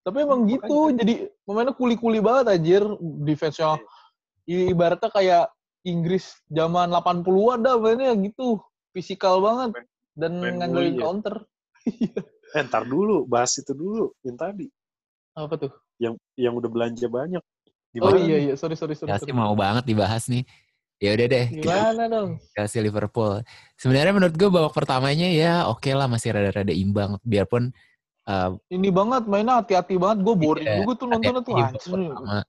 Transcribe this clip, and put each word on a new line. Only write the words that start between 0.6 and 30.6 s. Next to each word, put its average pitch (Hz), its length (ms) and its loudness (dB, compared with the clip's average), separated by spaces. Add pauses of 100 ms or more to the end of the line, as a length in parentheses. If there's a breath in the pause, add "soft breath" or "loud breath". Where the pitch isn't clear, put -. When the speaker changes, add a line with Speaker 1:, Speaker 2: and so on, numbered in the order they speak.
Speaker 2:
makanya. 247 100 2
Speaker 1:
jadi 226 160 2 (300)
pemainnya 226 320 -2
kuli-kuli 233 420 0
banget, 233 320 4
anjir. 180 320 4 (380)
Defense-nya 151 560 0
Speaker 2:
Iya. - 80 -12 (640 soft breath)
Speaker 1:
i-, 180 240 0
ibaratnya 175 360 2
kayak 185 360 4 (380)
Inggris 175 500 -2 (140)
zaman 165 420 0
delapan 175 320 0
puluhan 196 400 2
dah 254 160 4
mainnya 233 400 2
gitu. 214 420 -2 (320)
Fisikal 185 480 0
banget 226 340 0
Speaker 2:
Main, 180 140 -14 (320)
Speaker 1:
dan 165 180 -4
Speaker 2:
main 175 220 -4
Speaker 1:
ngandelin 175 160 -4 (160)
Speaker 2:
bully 127 80 -4
ya? 120 80 -4
Speaker 1:
counter. 202 280 -4 (520)
<laughs> - 500 -6 (140)
Speaker 2:
Eh, 147 160 -2
ntar 110 160 -2
dulu, 147 480 0
bahas 120 240 2
itu - 160 -12
dulu, 175 400 -4 (160)
yang 123 80 -8
tadi. 170 320 -10 (720)
Speaker 1:
Apa 156 160 -6
tuh? 143 160 -6 (320)
Speaker 2:
Yang, 117 160 -4 (160)
yang 120 240 -2
udah 117 80 -4
belanja 117 400 -4
banyak. 139 320 -6
Speaker 1:
Oh, - 720 -4
Speaker 2:
Gimana 190 80 6
Speaker 1:
iya, 175 160 2
Speaker 2:
nih? 147 80 2
Speaker 1:
iya, 139 160 0
sorry, 165 160 -6
sorry, 156 240 -8
sorry, 160 80 -10
Speaker 3:
Chelsea 104 240 -4
Speaker 1:
sorry. 127 80 0
Speaker 3:
mau 104 160 2
banget 104 320 0
dibahas 107 400 0
nih. 123 160 -2 (560 soft breath)
Ya 101 160 0
udah 117 160 2
deh. 123 240 2
Speaker 1:
Gimana 202 560 0
dong? 196 400 -4
Speaker 3:
Chelsea 104 320 -4
Liverpool. 104 560 -2 (400 loud breath)
Sebenarnya 135 320 4
menurut 185 240 4
gue 196 160 4
babak 160 240 2
pertamanya 143 560 0
ya 170 400 2
oke 135 240 -2
lah, 139 160 0
masih 113 240 -2
rada-rada 101 400 0
imbang. 101 480 -2
Biarpun, 120 480 0 (560 soft breath)
eh, 92 240 0 (160)
Speaker 1:
Ini 185 240 -2
banget, 220 400 0
mainnya 226 320 2
hati-hati 190 320 0
banget. 190 320 2
Gue 226 80 4
boring 156 320 2